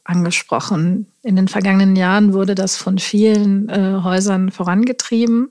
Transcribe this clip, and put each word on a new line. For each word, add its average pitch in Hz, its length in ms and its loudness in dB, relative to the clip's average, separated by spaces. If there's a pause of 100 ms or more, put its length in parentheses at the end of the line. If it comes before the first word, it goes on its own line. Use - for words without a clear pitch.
angesprochen. 175 1040 -2 (160)
In 202 140 0
den 190 100 4
vergangenen 196 480 2
Jahren 190 380 2
wurde 196 220 0
das 190 200 -4
von 190 240 -4
vielen, 208 680 0
äh, 190 340 0
Häusern 185 480 0
vorangetrieben. 233 1000 0